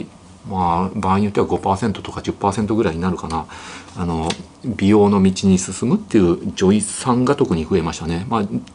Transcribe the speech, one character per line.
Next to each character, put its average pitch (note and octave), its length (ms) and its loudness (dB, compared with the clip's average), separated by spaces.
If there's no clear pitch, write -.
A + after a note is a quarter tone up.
ま F#2 460 0
あ、 G#2+ 40 -4
場 F#2+ 160 2
合 G2 40 2
に G#2 60 2
よ G2+ 60 -2
っ - 20 -12
て A#2 80 2
は F2+ 40 2
五 F2+ 120 0
パ G2 160 0
ー F#2+ 40 0
セ A#2 100 -2
ン G2 60 -2
ト - 80 -8
と - 100 -10
か F#2 100 -10
十 - 100 -4
パ - 180 -2
ー G2 40 0
セ A#2 80 -2
ン G2+ 60 0
ト G#2+ 80 0
ぐ A2+ 80 2
ら F2+ 80 2
い D#2+ 40 -6
に E2+ 60 -6
な F#2 100 0
る E2 60 -4
か E2 100 -10
な。 D#2+ 180 -4
あ F2+ 80 -4
の、 E2 240 -2
美 G2 260 0
容 G#2 200 6
の G2+ 120 4
道 F#2+ 260 2
に F#2 100 6
進 G#2 320 -4
む F3+ 60 4
っ G#3+ 40 -2
て - 180 -2
い G2 40 6
う F2 320 2
女 G2 200 4
医 G#2 80 2
さ - 320 -2
ん B2+ 120 2
が C#3+ 100 2
特 G#2+ 200 0
に D#2+ 100 -2
増 F#2 120 0
え E2 40 2
ま D#2+ 120 -4
し - 60 -10
た D#2+ 80 -8
ね。 E2+ 220 -4
ま A2+ 100 0
あ、 G#2 40 0